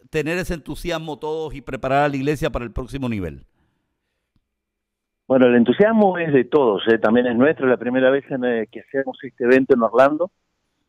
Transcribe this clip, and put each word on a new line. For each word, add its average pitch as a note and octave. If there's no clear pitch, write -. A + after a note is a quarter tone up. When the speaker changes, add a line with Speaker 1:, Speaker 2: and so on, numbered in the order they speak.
Speaker 1:
tener D#3
ese F3+
entusiasmo D#3+
todos D#3
y C3+
preparar C3+
a D3
la C#3+
iglesia C#3+
para B2
el A#2
próximo C3
nivel? F2
Speaker 2:
Bueno, B2+
el A#2+
entusiasmo F#3+
es E3
de B2+
todos, A#2+
¿eh? A2+
También A2+
es A#2+
nuestro. C#3
La B2
primera B2+
vez C3+
en, B2+
eh, A#2
que G#2+
hacemos C3+
este B2+
evento C3
en A#2+
Orlando, C#3